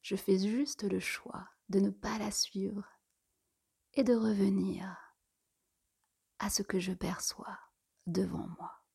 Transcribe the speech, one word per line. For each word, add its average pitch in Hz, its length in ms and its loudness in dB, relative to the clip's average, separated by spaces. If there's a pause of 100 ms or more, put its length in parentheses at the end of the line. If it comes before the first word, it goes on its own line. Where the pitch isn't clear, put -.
Je - 140 -4
fais 196 220 4
juste 220 460 0
le 190 160 0
choix - 500 -8 (200)
de 196 100 4
ne 202 100 4
pas 208 300 -4
la 214 100 -2
suivre 202 580 -2 (1040)
et 277 100 2
de 240 100 6
revenir 196 840 2 (1400)
à 202 120 -2
ce - 100 0
que 196 180 0
je 185 140 -2
perçois - 680 -6 (460)
devant 170 420 0 (120)
moi. - 240 -14 (100)